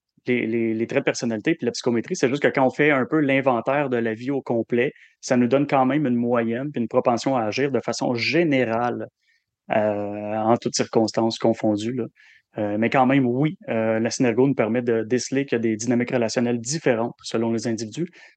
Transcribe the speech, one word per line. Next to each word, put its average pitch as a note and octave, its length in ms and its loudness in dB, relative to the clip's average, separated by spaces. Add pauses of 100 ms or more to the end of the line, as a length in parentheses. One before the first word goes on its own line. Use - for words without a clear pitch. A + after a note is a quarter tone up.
(260)
les, A#2+ 200 0
les, A2+ 260 0
les A2 140 -2
traits C3+ 140 -2
de D3 40 -2
personnalité A#2+ 520 -2
puis - 100 -8
la A#2 60 0
psychométrie, A#2+ 420 -2
c'est C#3 140 0
juste C#3 140 -2
que C3+ 60 2
quand C3 160 2
on C3 60 2
fait D3+ 220 2
un B2+ 140 2
peu D#3 120 0
l'inventaire C3+ 680 0
de B2 80 0
la A#2 180 0
vie A#2+ 160 -6
au C#3+ 100 -2
complet, A#2+ 520 0 (280)
ça - 160 0
nous B2 120 4
donne C#3 180 2
quand C#3 180 4
même C#3 220 2
une B2 80 2
moyenne A#2+ 580 0
puis C3 80 -4
une A2+ 60 0
propension B2+ 500 0
à A#2+ 60 2
agir B2+ 300 -2
de A#2 80 0
façon B2+ 340 -2
générale, A#2+ 920 0 (680)
euh, G#2 640 -2
en A2+ 220 2
toutes - 180 -4
circonstances A2+ 640 0
confondues, A2+ 560 0
là. A#2+ 100 -4 (540)
Euh, G#2 200 -2
mais A2+ 120 2
quand C3 160 4
même, C3+ 200 4
oui, C3 300 0 (140)
euh, A2+ 280 0
la A2+ 120 0
synergo B2 360 2
nous C#3 80 2
permet A#2 280 0
de A2+ 200 0
déceler B2+ 440 -2
qu'il B2+ 100 0
y - 20 -2
a A2+ 40 -2
des A2+ 120 0
dynamiques A#2+ 380 -2
relationnelles A#2+ 480 0
différentes A#2+ 640 -2
selon A2+ 280 -2
les A2+ 160 -2
individus. A2+ 400 -4 (300)